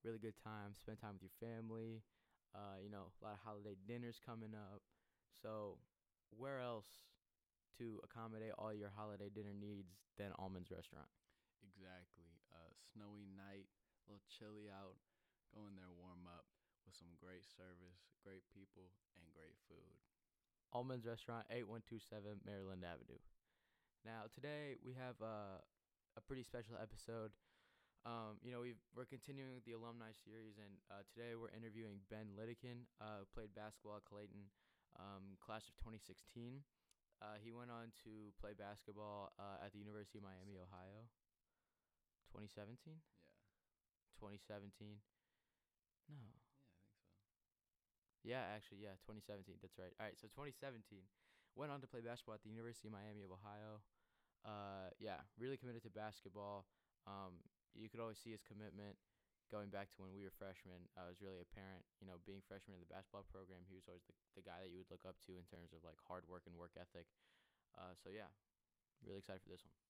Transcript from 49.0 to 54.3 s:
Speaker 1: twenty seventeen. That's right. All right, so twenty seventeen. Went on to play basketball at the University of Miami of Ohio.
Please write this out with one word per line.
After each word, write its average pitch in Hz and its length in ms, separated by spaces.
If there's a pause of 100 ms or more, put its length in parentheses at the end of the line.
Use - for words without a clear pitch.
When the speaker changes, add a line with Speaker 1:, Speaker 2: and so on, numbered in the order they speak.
Speaker 1:
twenty 107 160
seventeen. 98 400
That's - 160
right. 92 240
All 107 80
right, - 80
so - 160
twenty 143 160
seventeen. 110 560 (480)
Went 147 160
on 143 160
to - 40
play 120 120
basketball 117 320
at 104 80
the 107 80
University 113 400
of 107 80
Miami 104 240
of 95 80
Ohio. 104 560 (560)